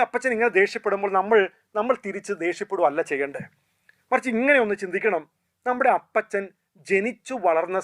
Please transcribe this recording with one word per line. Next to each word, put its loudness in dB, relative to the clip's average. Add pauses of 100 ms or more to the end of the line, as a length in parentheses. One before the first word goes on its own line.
അപ്പച്ചൻ -4
ഇങ്ങനെ 0
ദേഷ്യപ്പെടുമ്പോൾ 0
നമ്മൾ, 4 (380)
നമ്മൾ 0 (100)
തിരിച്ച് -8 (120)
ദേഷ്യപ്പെടുകയല്ല 0 (100)
ചെയ്യണ്ടേ, -6 (640)
മറിച്ച് -2
ഇങ്ങനെ 4
ഒന്ന് -2
ചിന്തിക്കണം, -2 (440)
നമ്മുടെ 2
അപ്പച്ചൻ -4 (440)
ജനിച്ചു -2 (100)
വളർന്ന 2